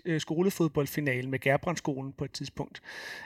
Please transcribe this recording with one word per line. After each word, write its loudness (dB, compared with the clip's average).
øh, 2
skolefodboldfinalen 2
med 0
Gerbrandskolen 0
på -4
et -10
tidspunkt. -8